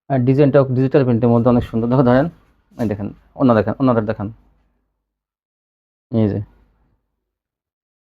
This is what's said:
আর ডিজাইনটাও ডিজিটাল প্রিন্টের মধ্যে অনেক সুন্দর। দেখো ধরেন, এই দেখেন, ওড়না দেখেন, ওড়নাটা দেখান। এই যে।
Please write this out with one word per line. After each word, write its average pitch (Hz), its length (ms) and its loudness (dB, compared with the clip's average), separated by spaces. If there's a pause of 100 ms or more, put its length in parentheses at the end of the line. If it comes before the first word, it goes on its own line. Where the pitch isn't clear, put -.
আর 135 100 -2
ডিজাইনটাও 135 500 2
ডিজিটাল 131 340 0
প্রিন্টের 120 260 0
মধ্যে 117 200 2
অনেক 120 140 2
সুন্দর। 113 260 -6
দেখো 131 140 2
ধরেন, 127 220 2 (520)
এই 120 100 -4
দেখেন, 101 200 -8 (280)
ওড়না 127 180 2
দেখেন, 104 200 0
ওড়নাটা 123 280 -2
দেখান। 104 260 -6 (1800)
এই 113 180 0
যে। 104 100 -4 (1700)